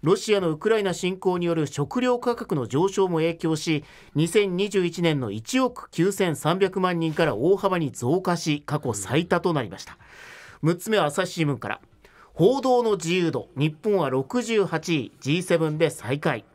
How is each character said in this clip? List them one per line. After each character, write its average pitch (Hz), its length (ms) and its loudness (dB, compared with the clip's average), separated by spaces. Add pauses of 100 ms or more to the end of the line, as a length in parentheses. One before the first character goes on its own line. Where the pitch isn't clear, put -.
ロ 156 120 4
シ 208 220 0
ア 196 40 2
の 175 100 0
ウ 151 80 -4
ク 214 100 -2
ラ 220 120 2
イ - 20 -2
ナ 190 120 0
侵 185 220 -2
攻 185 220 0
に 175 80 -2
よ 170 80 2
る 160 120 0
食 - 360 -4
料 247 160 2
価 240 180 -2
格 226 180 -6
の 131 120 -2
上 147 220 2
昇 190 200 2
も 170 100 0
影 165 180 0
響 160 200 0
し、 151 260 -2 (320)
二 156 140 2
千 196 280 2
二 202 120 0
十 190 160 0
一 170 160 -2
年 160 200 2
の 117 100 -4
一 110 280 -2
億 247 320 -2
九 170 220 2
千 175 240 0
三 160 220 0
百 190 220 0
万 180 180 0
人 160 160 -2
か 165 100 2
ら 143 100 0
大 151 220 2
幅 190 220 0
に 147 140 -2
増 147 280 0
加 180 160 0
し、 151 300 -2
過 147 120 -2
去 131 140 -4
最 110 340 -2
多 175 140 2
と 180 140 0
な 139 80 0
り 101 80 -8
ま 90 80 -14
し - 80 -16
た。 - 100 -20 (640)
六 160 160 2
つ 190 140 -8
目 214 80 4
は 165 80 4
朝 156 180 0
日 180 100 -8
新 160 120 0
聞 139 120 -2
か 107 100 -8
ら。 107 120 -6 (520)
報 240 280 4
道 247 220 4
の 220 140 2
自 165 180 -2
由 175 160 2
度、 117 260 -6
日 151 140 0
本 202 260 -2
は 151 140 2
六 135 320 -2
十 226 220 2
八 160 240 -4
位、 147 320 -2
ジ 139 140 -2
ー 180 80 0
セ 180 140 2
ブ 160 140 2
ン 151 80 -6
で 160 120 2
最 147 300 -6
下 151 160 -2
位。 107 80 -12 (100)